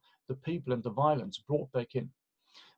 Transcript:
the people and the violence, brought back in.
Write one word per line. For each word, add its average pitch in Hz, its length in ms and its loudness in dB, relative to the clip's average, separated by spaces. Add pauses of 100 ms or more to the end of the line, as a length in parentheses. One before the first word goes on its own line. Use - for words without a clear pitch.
(300)
the 131 60 -2
people 147 360 -4
and 120 100 2
the 117 100 -2
violence, 135 540 2
brought 143 280 0
back 120 220 -2
in. 147 140 0 (680)